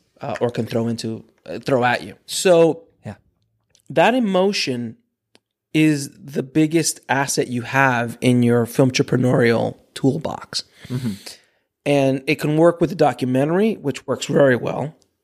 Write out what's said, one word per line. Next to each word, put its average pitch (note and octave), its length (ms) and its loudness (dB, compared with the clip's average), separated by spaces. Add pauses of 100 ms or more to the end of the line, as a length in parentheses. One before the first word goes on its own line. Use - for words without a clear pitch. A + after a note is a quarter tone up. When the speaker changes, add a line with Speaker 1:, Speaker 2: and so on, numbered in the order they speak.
(200)
Speaker 1:
uh, B2 200 -8
or A#2+ 100 0
can A2+ 160 -6
throw A2+ 220 -2
into, A2+ 360 -8 (220)
uh, F#2+ 140 -12
throw A#2+ 240 0
at A#2+ 180 0
you. F2 120 -16 (120)
So E3 580 2 (220)
Speaker 2:
Yeah. G#2 80 -12 (760)
Speaker 1:
that E3+ 240 2
emotion F#3 840 -2 (760)
is D#3 460 0
the C#3+ 240 -8
biggest D#3 560 0 (100)
asset C3+ 400 -2
you B2 140 -6
have B2 580 0
in B2 220 4
your A#2+ 240 2
filmtreprenorial B2 1080 2 (180)
toolbox. - 680 -4 (240)
Speaker 2:
Mm-hmm. B2 240 -6 (720)
Speaker 1:
And C#3 400 0
it D3+ 140 0
can D3+ 160 -2
work E3+ 240 4
with D#3+ 100 0
a E3 60 -8
documentary, D3 800 0
which - 320 -8
works B2 200 -4
very C#3 300 4
well. - 400 -6 (280)